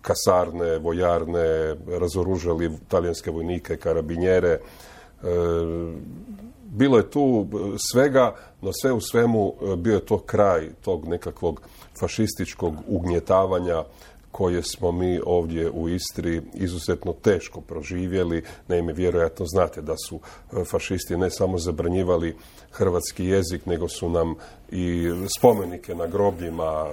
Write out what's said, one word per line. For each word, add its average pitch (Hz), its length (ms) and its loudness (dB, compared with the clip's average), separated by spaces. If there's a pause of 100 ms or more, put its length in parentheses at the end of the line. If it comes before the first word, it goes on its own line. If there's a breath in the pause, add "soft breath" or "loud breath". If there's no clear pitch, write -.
kasarne, 87 760 2
vojarne, 82 960 0 (240)
razoružali 85 680 0 (180)
talijanske 87 420 -2
vojnike, 85 460 -4
karabinjere. 85 720 2
E, 80 120 2 (2000 loud breath)
bilo 135 320 4
je - 140 6
tu, 127 420 4
e, 107 40 -6 (360)
svega, 127 420 6 (280 loud breath)
no 95 80 -2 (120)
sve 131 100 4
u 113 80 2
svemu, 113 520 2
e, 95 240 -2
bio 101 180 2
je 92 120 0
to 104 120 2
kraj 92 500 2 (160)
tog 82 240 -2
nekakvog 85 540 -4 (380 loud breath)
fašističkog 92 760 -2 (140)
ugnjetavanja 87 960 0 (460 loud breath)
koje 90 320 0
smo 87 300 -2
mi 90 340 0
ovdje 82 440 0
u 82 180 -4
Istri 85 540 -2 (120)
izuzetno 87 580 -2
teško 90 480 0
proživjeli. 85 800 -4 (260 loud breath)
Naime, 85 240 0
vjerojatno 85 540 0
znate 82 360 0
da 80 120 -4 (140)
su, 82 120 -10 (320 loud breath)
e, 92 120 -2
fašisti 90 520 -2
ne 90 140 2
samo 92 280 0
zabranjivali 85 800 0 (360 loud breath)
hrvatski 90 520 0
jezik, 90 420 0
nego 85 220 -2
su - 220 -4
nam 82 240 0 (360 loud breath)
i 87 400 0 (280)
spomenike 92 560 4
na 85 120 -4
grobljima 82 840 0